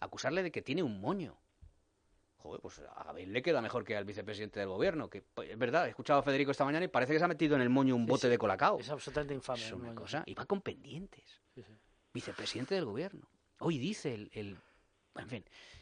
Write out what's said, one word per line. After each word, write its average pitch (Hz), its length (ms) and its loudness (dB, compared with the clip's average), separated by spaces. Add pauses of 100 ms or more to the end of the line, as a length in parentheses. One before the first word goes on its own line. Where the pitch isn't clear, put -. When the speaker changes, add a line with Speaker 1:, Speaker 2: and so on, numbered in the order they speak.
Speaker 1:
acusarle 147 420 -2
de 175 80 -2
que 110 100 -6
tiene 147 220 0
un 107 180 -2
moño. 147 380 -4 (960)
Joder, 76 240 -12
pues - 200 -14
a - 320 -14
Bale 82 140 -12
le 104 140 -2
queda 139 220 4
mejor 110 220 -2
que 107 120 -2
al 101 80 -2
vicepresidente 104 560 -6
del 98 80 0
gobierno, 127 400 0
que, 101 140 -12
pues, - 260 -10
es 101 80 -10
verdad, 127 300 4
he 117 40 -2
escuchado 139 280 4
a 135 60 6
Federico 139 260 4
esta 139 140 2
mañana 156 200 2
y 175 40 0
parece 127 240 2
que 156 80 4
se 175 40 4
ha 175 40 6
metido 151 280 4
en 131 60 6
el 123 80 4
moño 131 240 6
un 120 100 4
Speaker 2:
Sí, 113 60 4
Speaker 1:
bote 135 120 4
Speaker 2:
sí. 127 80 6
Speaker 1:
de 120 80 6
colacao. 113 420 4
Speaker 2:
Es 120 100 -8
absolutamente 143 440 -4
infame 123 260 -6
Speaker 1:
Es 110 80 -8
Speaker 2:
el 117 60 -8
Speaker 1:
una 120 140 -8
Speaker 2:
moño. 113 120 -10
Speaker 1:
cosa, 127 260 -6
y - 80 -10
va 120 100 -8
con 196 160 -2
pendientes. 151 800 -12 (140)
Speaker 2:
Sí, 123 80 -16
sí. 110 100 -20 (400)
Speaker 1:
Vicepresidente 120 640 -4
del 180 100 2
gobierno. 143 440 -6 (320)
Hoy 156 180 2
dice 151 340 -2
el, 104 200 -8
el, 101 240 -8 (580)
en - 140 -12
fin, 113 160 -8 (380)